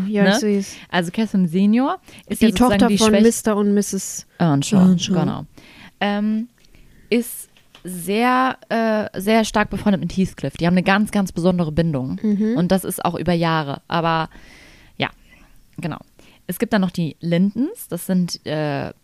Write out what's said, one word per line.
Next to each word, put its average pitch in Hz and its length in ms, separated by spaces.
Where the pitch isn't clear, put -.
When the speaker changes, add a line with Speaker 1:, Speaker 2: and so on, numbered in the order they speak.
Speaker 1:
ja, 202 160
Speaker 2:
Ne? 190 80
Speaker 1:
ich 202 40
seh's. 202 400
Speaker 2:
Also 175 220
Catherine 202 360
Senior 214 520
ist - 140
Speaker 1:
Die 226 40
Speaker 2:
ja 220 60
sozusagen 226 280
Speaker 1:
Tochter 240 80
Speaker 2:
die 208 100
Speaker 1:
von 220 160
Speaker 2:
Schwäch- 214 100
Speaker 1:
Mister 226 340
und 202 160
Misses - 520
Speaker 2:
Earnshaw, 160 380
Speaker 1:
Earnshaw. 185 420
Speaker 2:
genau. - 260
Ähm, 208 480
ist - 400
sehr, 220 760
äh, 220 500
sehr 220 260
stark 208 240
befreundet 202 320
mit 175 140
Heathcliff. 180 420
Die 160 80
haben 175 80
eine 185 100
ganz, 202 280
ganz 196 200
besondere 175 400
Bindung. 156 520
Speaker 1:
Mhm. 214 340
Speaker 2:
Und 175 140
das 190 120
ist - 220
auch 170 100
über 175 180
Jahre. 160 540
Aber 165 420
ja, - 120
genau. 160 220
Es 185 120
gibt 226 140
dann 208 80
noch 185 100
die 165 280
Lindens, 202 720
das 175 160
sind, 180 400
äh, 147 480